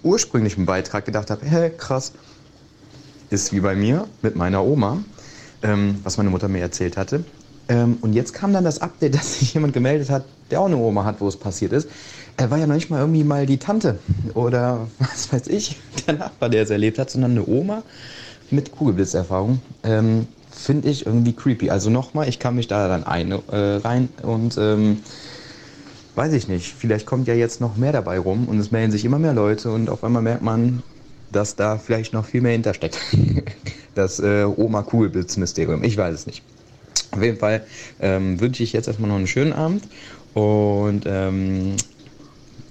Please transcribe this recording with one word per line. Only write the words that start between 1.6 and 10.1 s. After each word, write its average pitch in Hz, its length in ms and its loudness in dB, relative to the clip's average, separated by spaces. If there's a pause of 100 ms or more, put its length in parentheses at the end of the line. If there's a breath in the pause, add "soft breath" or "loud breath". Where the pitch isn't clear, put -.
krass, - 340 -4 (1200 loud breath)
ist - 240 -2
wie 101 60 0
bei 98 160 0
mir 120 320 0 (140)
mit 110 140 0
meiner 92 300 0
Oma, 131 320 2 (640 loud breath)
ähm, 101 420 2
was 92 140 -6
meine 101 140 2
Mutter 92 160 0
mir 95 140 -2
erzählt 107 360 -4
hatte. 131 260 -2 (440)
Ähm, 120 340 4
und 110 120 0
jetzt 120 200 0
kam 196 180 -2
dann 190 120 4
das 156 180 0
Update, 143 340 0
<laughs> - 0 -
dass - 240 -4
sich 127 140 2
jemand 151 200 2
gemeldet 131 360 2
hat, 139 160 0 (240)